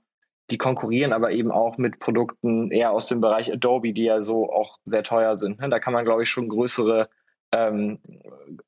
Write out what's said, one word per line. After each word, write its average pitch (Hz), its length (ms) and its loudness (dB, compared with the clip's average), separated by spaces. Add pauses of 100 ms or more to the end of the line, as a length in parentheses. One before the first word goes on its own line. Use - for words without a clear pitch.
(500)
die 120 80 -4
konkurrieren 127 560 0
aber 113 180 0
eben 123 180 0
auch 117 280 0
mit 123 240 -2
Produkten 117 680 -2
eher 113 200 2
aus 110 160 0
dem 120 140 0
Bereich 113 320 2
Adobe, 120 400 0
die 110 100 -2
ja 110 180 2
so 110 300 -2
auch - 320 -2
sehr 107 200 -2
teuer 113 340 0
sind, 104 240 -6
ne? 139 80 -4
Da 120 100 0
kann 123 140 -4
man, 117 100 0
glaub 113 160 2
ich, 117 100 0
schon 120 200 -4
größere, 113 580 2 (460)
ähm, 107 460 0 (680)